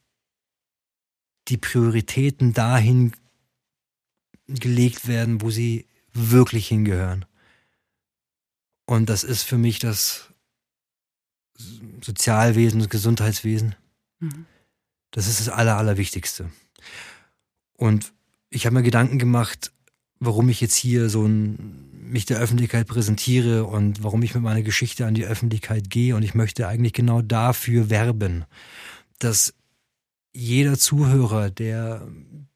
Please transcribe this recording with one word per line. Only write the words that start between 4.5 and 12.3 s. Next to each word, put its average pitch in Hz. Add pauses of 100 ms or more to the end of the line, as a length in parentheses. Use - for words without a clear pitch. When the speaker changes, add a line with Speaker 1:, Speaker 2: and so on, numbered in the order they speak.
Speaker 1:
werden, 117
wo 113
sie 113 (260)
wirklich 117
hingehören. 95 (1600)
Und 113
das 104
ist 123
für -
mich 117
das - (1700)
Sozialwesen, 113